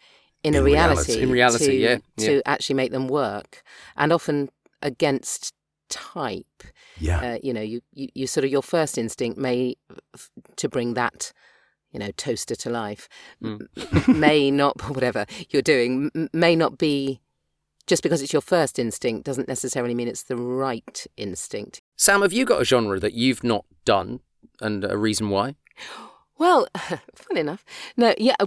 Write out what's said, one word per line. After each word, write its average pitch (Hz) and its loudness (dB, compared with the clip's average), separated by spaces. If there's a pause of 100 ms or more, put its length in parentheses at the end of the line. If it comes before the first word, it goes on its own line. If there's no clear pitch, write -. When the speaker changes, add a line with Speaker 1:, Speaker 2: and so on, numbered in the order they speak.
(440)
Speaker 1:
in 151 2
a 139 4
Speaker 2:
In 135 4
Speaker 1:
reality 143 4
Speaker 2:
reality. 113 0
Speaker 3:
In 127 2
reality, 123 4
Speaker 1:
to, 139 4
Speaker 3:
yeah, 120 4 (200)
Speaker 1:
to 110 2
Speaker 3:
yeah. 135 2
Speaker 1:
actually 139 -2
make 131 0
them 131 -4
work. 123 -4 (360)
And 147 2
often 147 0 (340)
against - -2 (360)
type. - -10 (360)
Speaker 2:
Yeah. 82 0 (140)
Speaker 1:
Uh, - -8
you 131 -4
know, 110 -6
you, 110 -8 (100)
you, 135 -12
you 131 -6
sort 139 0
of, 139 -2
your 139 2
first 160 -2
instinct 117 -4
may, 127 -2 (380)
f-, - -20 (280)
to 139 -4
bring 120 -4
that, - -4 (580)
you - -10
know, 101 -6
toaster - -4
to - -8
life, 110 -8 (340)
Speaker 3:
Mm. 107 -8 (460)
Speaker 1:
m-, 156 6
<laughs> - -
may 147 4
not, 139 0
whatever 120 -2 (240)
you're 139 2
doing, 131 2
m-, 160 -4
may 170 4
not 156 2
be, 139 -2 (680)
just 180 2
because 165 0
it's - -4
your 147 2
first 165 0
instinct 117 -4
doesn't 131 -6
necessarily 123 -4
mean 120 -4
it's - -8
the 131 -8
right 123 -6 (120)
instinct. - -10 (160)
Speaker 3:
Sam, 202 6
have 185 2
you 247 2
got 220 2
a 123 2
genre 107 2
that 104 -2
you've 123 0
not 113 0 (200)
done 104 2 (380)
and 104 -4
a 101 -2
reason 107 0
why? 104 -2 (840)
Speaker 1:
Well, 320 4
<laughs> - -10
fun - -8
enough. 156 -4 (320)
No, 233 4
yeah, 247 4 (120)